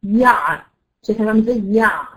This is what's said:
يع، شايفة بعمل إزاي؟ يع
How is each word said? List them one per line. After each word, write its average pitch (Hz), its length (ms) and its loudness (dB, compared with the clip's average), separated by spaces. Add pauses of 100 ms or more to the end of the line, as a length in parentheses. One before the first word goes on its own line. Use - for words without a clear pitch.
يع، 208 580 0 (400)
شايفة 220 240 -4
بعمل 220 140 2
إزاي؟ 226 240 0 (100)
يع 220 280 2 (160)